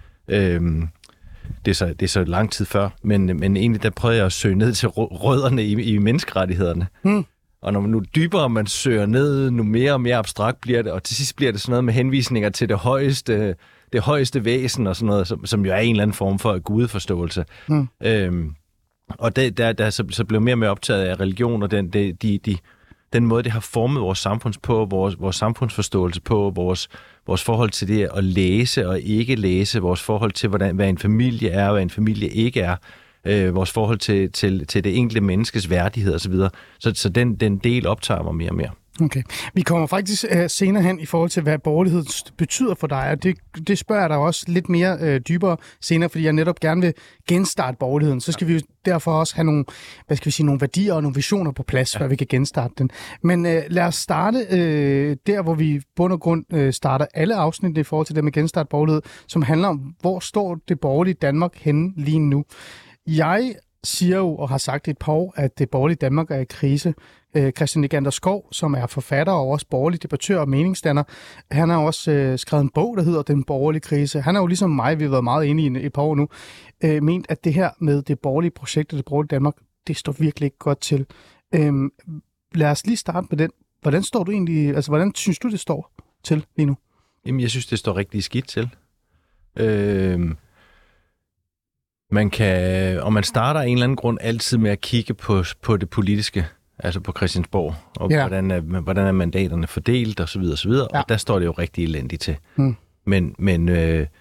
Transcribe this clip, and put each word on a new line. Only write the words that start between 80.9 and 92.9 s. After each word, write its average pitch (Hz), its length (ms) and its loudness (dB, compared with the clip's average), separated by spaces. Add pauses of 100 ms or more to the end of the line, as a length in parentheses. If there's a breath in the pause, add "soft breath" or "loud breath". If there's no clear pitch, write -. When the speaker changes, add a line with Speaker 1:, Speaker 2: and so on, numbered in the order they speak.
Speaker 2:
Øhm, 143 340 2 (640)
lad 151 160 2
os - 140 -2
lige 220 120 0
starte 175 320 -4
med 156 80 -2
den. 160 120 2 (320)
Hvordan 156 220 2
står 208 200 -2
du 185 80 -4
egentlig, 165 440 0
altså, 143 160 -2
hvordan 175 240 2
synes - 240 -2
du, 247 100 -2
det 214 100 -4
står - 320 -6 (320)
til 156 220 0 (120)
lige 151 80 4
nu? 143 120 2 (480)
Speaker 1:
Jamen, 127 160 -2
jeg 120 80 0
synes, 120 160 -4
det 113 140 -4
står 92 180 -2
rigtig 98 260 -4
skidt - 240 -6
til. 117 220 -4 (880)
Øhm, 95 800 0 (1700 soft breath)
man 104 180 2
kan, 92 720 0